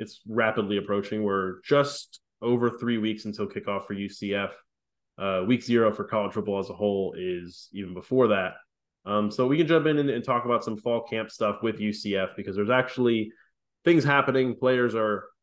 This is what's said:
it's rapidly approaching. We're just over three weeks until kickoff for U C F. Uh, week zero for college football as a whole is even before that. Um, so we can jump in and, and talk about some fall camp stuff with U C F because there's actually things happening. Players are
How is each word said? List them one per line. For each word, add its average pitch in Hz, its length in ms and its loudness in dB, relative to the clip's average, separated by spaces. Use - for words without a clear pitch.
it's - 280 -12
rapidly 110 500 0
approaching. 101 440 -2
We're 95 400 -2
just - 580 0
over 120 280 2
three 117 280 -2
weeks 107 260 -2
until 104 220 -6
kickoff 98 400 -6
for 104 60 -8
U 98 160 -6
C 101 260 -6
F. 101 160 -2
Uh, 95 300 -2
week 120 160 2
zero 113 300 4
for 104 100 -4
college 101 300 -2
football 104 260 -4
as 98 120 -6
a 92 40 -10
whole 98 420 0
is 87 560 -8
even 95 220 -10
before 127 340 2
that. 95 260 0
Um, 104 240 0
so 127 160 0
we 143 100 2
can 160 120 4
jump 160 180 4
in 151 120 2
and, 139 120 0
and 120 140 -4
talk 120 200 0
about 120 200 2
some 110 120 -4
fall 117 260 -2
camp 110 280 -6
stuff 104 320 -2
with 110 160 0
U 107 140 -2
C 101 240 -4
F 95 200 -2
because 98 200 -8
there's 104 120 0
actually 120 640 2
things 170 180 6
happening. 131 540 2
Players 123 400 2
are 107 300 -2